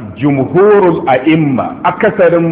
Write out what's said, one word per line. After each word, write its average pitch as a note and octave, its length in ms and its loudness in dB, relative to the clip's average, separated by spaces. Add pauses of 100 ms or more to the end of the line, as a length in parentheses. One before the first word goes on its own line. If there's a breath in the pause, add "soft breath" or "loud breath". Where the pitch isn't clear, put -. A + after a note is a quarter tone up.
(160)
jumhurul E3 920 2
a'imma, C3 760 0
akasarin F3 680 0